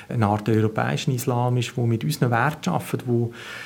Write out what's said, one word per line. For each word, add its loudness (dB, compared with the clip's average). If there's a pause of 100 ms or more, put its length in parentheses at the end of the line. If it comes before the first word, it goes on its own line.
eine 2
Art 2
europäischen 2
Islam 0
ist, -2
der 0
mit 0
unseren 0
Werten 0
arbeitet, -2
der 2 (360)